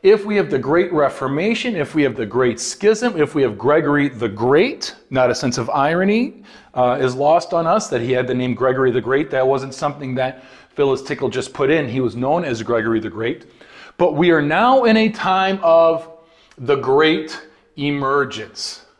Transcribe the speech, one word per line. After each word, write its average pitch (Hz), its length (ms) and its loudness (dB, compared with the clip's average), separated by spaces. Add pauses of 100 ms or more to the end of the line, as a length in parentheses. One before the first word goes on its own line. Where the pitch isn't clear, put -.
if 208 220 4
we 214 120 -2
have 170 140 0
the 143 80 -2
Great 156 360 0
Reformation, 156 800 -2
if 147 180 -6
we 151 80 2
have 123 140 0
the 120 80 -4
Great 117 340 0
Schism, 214 640 -2
if 143 140 0
we 143 80 2
have 107 160 0
Gregory 143 500 2
the 117 220 -4
Great, 135 640 0 (160)
not 127 200 2
a 113 40 0
sense 127 240 -2
of 117 100 -4
irony, 185 720 0 (300)
uh, 123 280 0
is 127 140 0
lost 156 380 0
on 170 140 0
us 214 220 0
that 123 120 -2
he 123 120 -2
had 127 140 0
the 127 60 -4
name 127 220 -2
Gregory 131 360 2
the 120 100 0
Great. 135 300 -2
That 131 160 0
wasn't 135 280 -2
something 143 400 -6
that 127 300 -4 (260)
Phyllis 135 320 0
Tickle 135 260 -4
just 120 240 -6
put 139 160 0
in. 147 180 2
He 120 140 -4
was 113 160 -2
known 143 280 -2
as 120 180 -6
Gregory 113 360 0
the 107 120 -4
Great. 113 360 -6 (520)
But 175 160 2
we 170 160 4
are 160 100 4
now 226 440 2
in 220 120 4
a 220 140 2
time 190 520 -2
of 165 460 4 (480)
the 131 200 0
Great 156 640 0 (380)
Emergence. 139 1080 -4 (140)